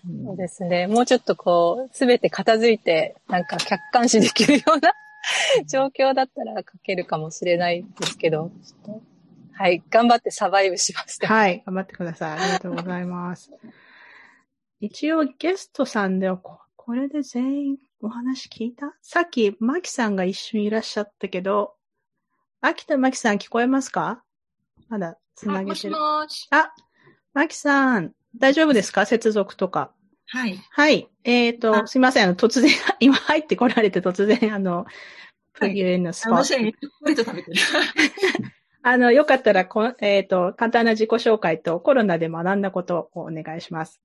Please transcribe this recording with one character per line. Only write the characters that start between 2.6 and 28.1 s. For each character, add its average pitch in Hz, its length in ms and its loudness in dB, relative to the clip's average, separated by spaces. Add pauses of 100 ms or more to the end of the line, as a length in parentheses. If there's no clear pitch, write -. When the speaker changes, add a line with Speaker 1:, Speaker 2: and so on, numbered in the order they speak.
Speaker 2:
い 214 60 -2
て、 160 360 0 (120)
な 185 120 0
ん 180 60 -4
か - 120 -8
客 185 220 -4 (120)
観 240 180 2
視 226 100 4
で 220 100 6
き - 160 0
る 294 120 6
よ - 40 2 (140)
う 285 40 0
な 330 120 4 (340)
<laughs> 605 420 0
状 269 180 0
況 269 280 0
だ 262 100 2
っ 262 40 -2
た - 160 -12
ら 220 140 -10
書 - 260 -14
け 190 120 -4
る 180 100 -4
か 170 120 -4
も 156 140 -8
し - 140 -8
れ 175 120 2
な 175 140 0
い 175 140 -4 (140)
で 180 60 -4
す - 120 -8
け 165 120 0
ど、 156 220 -4 (120)
ち - 260 -20
ょ 208 40 -14
っ - 40 -14
と、 226 40 -18 (520)
は 190 160 0
い。 175 200 2
頑 233 180 4
張 233 100 6
っ - 40 -2
て - 100 -4
サ 196 180 -2
バ 196 140 4
イ 196 60 2
ブ 175 80 -4
し - 160 -2
ま - 140 -10
す。 - 180 -14
Speaker 1:
は 208 240 4
い。 180 160 -4
頑 190 100 -8
張 185 60 -4
っ 190 60 -10
て - 80 -20
く - 80 -10
だ 170 100 -8
さ 156 220 -8
い。 160 40 -8
あ - 60 -2
り 185 60 -2
が - 80 -2
と 180 120 -10
う - 40 -8
ご 170 80 -8
ざ 180 160 -8
い 180 60 -8
ま 180 300 -8
す。 - 160 -20 (580)
<laughs> - 720 -20
一 294 320 -6
応 320 100 2
ゲ 320 320 -4
ス - 160 -16
ト 277 140 -2
さ 208 220 -2
ん 190 120 -2
で 190 100 0
は、 185 80 -4
こ-、 - 220 -20 (160)
こ - 180 -12
れ 262 140 -4
で 294 160 -6
全 277 460 -4
員 277 80 -4 (240)
お 214 80 -8
話 247 400 -8
聞 - 160 -10
い 240 80 -8
た？ 285 280 -14
さ - 200 -2
っ 339 80 -4
き 220 300 0
マ 269 220 -2
キ - 80 -12
さ 226 200 -2
ん 202 60 -2
が 185 100 -2
一 185 100 -2
瞬 - 260 -6
い 208 80 -2
ら 220 100 -2
っ - 20 -6
し - 160 -10
ゃ 208 60 -4
っ 208 140 -14
た 190 120 -10
け 185 120 -8
ど、 190 320 -2 (880)
秋 330 240 -4
田 302 120 -2
マ 262 140 2
キ 262 60 -8
さ 226 160 0
ん 202 40 0
聞 - 120 -10
こ 233 120 -2
え 247 60 0
ま 269 140 0
す 262 80 -10
か？ 180 340 -6 (680)
ま 220 100 -8
だ 165 180 -8 (180)
つ - 120 -12
な 196 60 -4
げ 190 60 -2
て 190 40 -6
る。 - 20 -6
Speaker 3:
あ、 196 40 -8
も 196 60 -6
し 202 140 -10
も - 80 -6
ー 302 320 -4
し。 - 220 -14
Speaker 1:
あ、 302 220 2 (600)
マ 294 140 0
キ - 80 -12
さ 269 440 2
ん、 160 140 -6 (240)